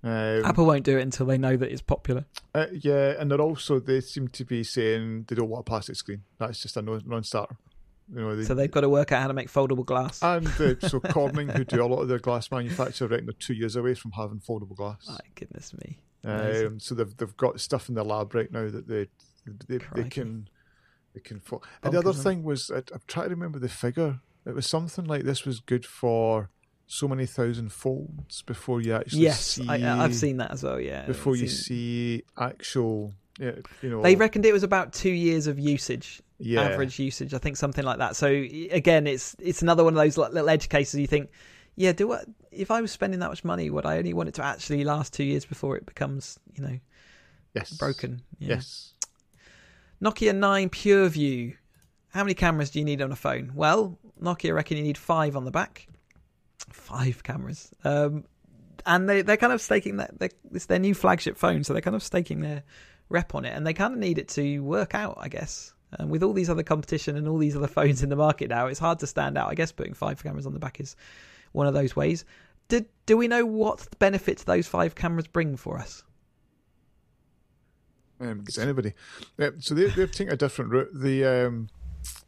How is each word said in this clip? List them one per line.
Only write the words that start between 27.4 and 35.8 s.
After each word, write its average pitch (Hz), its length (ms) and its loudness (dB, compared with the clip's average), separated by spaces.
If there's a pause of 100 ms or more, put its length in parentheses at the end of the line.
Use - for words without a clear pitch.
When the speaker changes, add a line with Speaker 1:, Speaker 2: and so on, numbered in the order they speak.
Speaker 1:
folds 143 680 -8
before 120 360 -4
you 113 160 0
actually 131 280 2
Speaker 2:
Yes, 151 220 4
Speaker 1:
see 127 220 -4
Speaker 2:
I, 120 140 0
I, 147 240 4
I've 120 100 4
seen 131 220 0
that 123 140 -4
as 131 120 -8
well, 131 160 -2
yeah. 135 280 -6
Speaker 1:
before 135 260 0
Speaker 2:
I've 123 80 0
Speaker 1:
you 117 80 -2
Speaker 2:
seen - 80 -4
Speaker 1:
see 120 680 -4 (160)
actual, 110 720 -2 (240)
yeah, 127 140 -6 (300)
you 131 80 -6
know. 113 120 -2
Speaker 2:
They 185 140 10
reckoned 214 300 4
it 214 80 8
was 196 100 4
about 190 300 0
two - 180 0
years 165 360 2
of 143 120 -2
usage, 143 640 -2 (180)